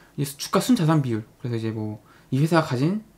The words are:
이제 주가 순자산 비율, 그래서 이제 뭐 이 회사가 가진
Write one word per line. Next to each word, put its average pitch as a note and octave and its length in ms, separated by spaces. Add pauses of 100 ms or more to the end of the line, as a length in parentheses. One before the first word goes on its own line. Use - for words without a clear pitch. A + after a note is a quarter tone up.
(160)
이제 C#3+ 200
주가 - 240
순자산 D#3+ 420
비율, A2+ 240 (140)
그래서 A#2+ 160
이제 A2 140
뭐 G#2+ 320 (280)
이 C3 100
회사가 D#3+ 260
가진 D#3+ 380 (140)